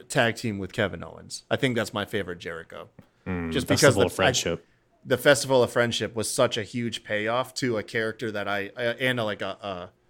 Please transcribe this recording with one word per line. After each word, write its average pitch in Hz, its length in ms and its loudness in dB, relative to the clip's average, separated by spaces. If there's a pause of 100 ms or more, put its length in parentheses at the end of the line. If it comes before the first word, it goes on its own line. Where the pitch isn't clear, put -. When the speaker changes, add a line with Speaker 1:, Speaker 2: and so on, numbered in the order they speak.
Speaker 1:
tag 117 280 2
team 104 220 -6
with 95 140 -8
Kevin 90 320 -2
Owens. 82 460 -16
I 113 60 2
think 127 200 0
that's 110 160 -2
my 101 120 -4
favorite 90 340 -6
Jericho. 85 500 -14 (380)
Speaker 2:
Mm, 85 260 -4
Speaker 1:
Just - 160 -4
Speaker 2:
Festival - 80 4 (140)
Speaker 1:
because 120 60 2
the 98 100 6
Speaker 2:
of - 60 -2
Friendship. 95 540 0
Speaker 1:
I, - 400 -20
the 127 120 2
Festival 135 440 6
of 113 80 4
Friendship 117 440 0
was 107 160 -2
such 120 260 2
a 110 60 -4
huge 117 420 -6
payoff 113 500 -2
to 120 220 -2
a 104 60 -2
character 110 500 -4
that 101 160 -4
I, 101 280 -2
uh, 120 220 -2
and 127 220 0
a, 113 40 0
like, 104 180 -4
a, 95 480 -8 (200)